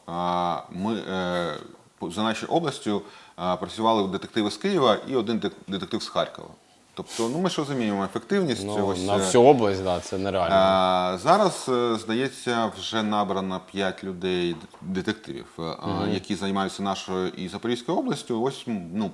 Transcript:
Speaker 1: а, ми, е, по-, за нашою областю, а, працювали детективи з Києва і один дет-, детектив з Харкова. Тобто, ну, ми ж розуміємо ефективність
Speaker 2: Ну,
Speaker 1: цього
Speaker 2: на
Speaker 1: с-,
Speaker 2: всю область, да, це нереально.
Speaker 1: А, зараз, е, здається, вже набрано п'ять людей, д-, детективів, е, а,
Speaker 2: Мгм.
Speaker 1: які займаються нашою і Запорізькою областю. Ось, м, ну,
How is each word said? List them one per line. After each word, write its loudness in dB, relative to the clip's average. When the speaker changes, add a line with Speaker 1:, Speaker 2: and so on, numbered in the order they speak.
Speaker 1:
а, -2
ми, -4
е, -2
по-, -6
за -2
нашою -2
областю, 0
а, 0
працювали 2
детективи -2
з -8
Києва 4
і 0
один 0
дет-, -4
детектив -4
з -10
Харкова. -4
Тобто, -4
ну, -2
ми 0
ж -6
розуміємо 0
ефективність 0
Speaker 2:
Ну, -4
Speaker 1:
цього 0
Speaker 2:
на 0
Speaker 1:
с-, 2
Speaker 2:
всю 8
область, 6
да, 0
це -6
нереально. 2
Speaker 1:
А, 4
зараз, 4
е, 2
здається, -2
вже -2
набрано 0
п'ять -2
людей, -2
д-, -12
детективів, -6
е, -6
а, -8
Speaker 2:
Мгм. -2
Speaker 1:
які -4
займаються -2
нашою -4
і -8
Запорізькою -4
областю. -2
Ось, -4
м, -6
ну, -2